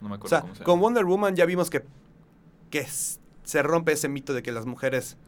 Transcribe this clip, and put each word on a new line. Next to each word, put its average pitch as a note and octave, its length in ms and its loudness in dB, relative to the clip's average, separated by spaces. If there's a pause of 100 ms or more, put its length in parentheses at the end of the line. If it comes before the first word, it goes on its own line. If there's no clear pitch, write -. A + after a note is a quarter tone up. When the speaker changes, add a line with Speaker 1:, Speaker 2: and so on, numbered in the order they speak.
Speaker 1:
No G#2 80 -10
me G2+ 60 -8
acuerdo G2 100 -12
Speaker 2:
O - 40 -8
sea, D#3+ 120 2
Speaker 1:
cómo - 140 -12
se - 80 -16
Speaker 2:
con F3 120 6
Speaker 1:
llama. F3 80 4
Speaker 2:
Wonder A3+ 220 4
Woman G3 300 2
ya F3+ 100 4
vimos F3 240 0
que, C#3+ 140 -4 (880)
que D3 100 -2
s-, - 400 -6 (240)
se D3+ 200 0
rompe E3 300 2
ese D3+ 140 -2
mito C#3 260 -4
de A#2+ 100 -4
que A#2+ 80 -6
las A2+ 140 -6
mujeres B2+ 520 -4 (100)